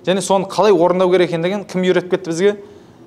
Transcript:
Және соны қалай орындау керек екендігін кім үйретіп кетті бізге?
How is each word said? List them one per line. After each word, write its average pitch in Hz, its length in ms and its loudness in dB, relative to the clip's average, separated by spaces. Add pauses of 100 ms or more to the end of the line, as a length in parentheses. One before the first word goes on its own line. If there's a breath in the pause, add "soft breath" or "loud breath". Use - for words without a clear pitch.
Және 190 180 0
соны 190 240 0
қалай 202 240 2
орындау 180 400 2
керек 180 180 2
екендігін 180 380 -4
кім 185 160 -4
үйретіп 180 300 0
кетті 170 180 -6
бізге? 202 240 0 (500 loud breath)